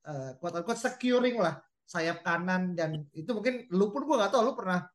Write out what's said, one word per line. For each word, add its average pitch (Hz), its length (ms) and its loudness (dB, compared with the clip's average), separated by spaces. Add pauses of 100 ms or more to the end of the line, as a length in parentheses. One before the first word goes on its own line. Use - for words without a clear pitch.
eh, 135 320 -8
quote 170 240 -6
unquote 220 180 -2
securing 247 640 2
lah 160 160 2 (320)
sayap 165 320 -2
kanan. 180 560 0
Dan 156 400 -2
itu 160 160 -6
mungkin 233 400 -2
lu 196 160 4
pun, 233 160 -4
gua 254 240 4
nggak - 80 -2
tahu 233 80 6
lu 262 80 2
pernah 185 320 -2 (100)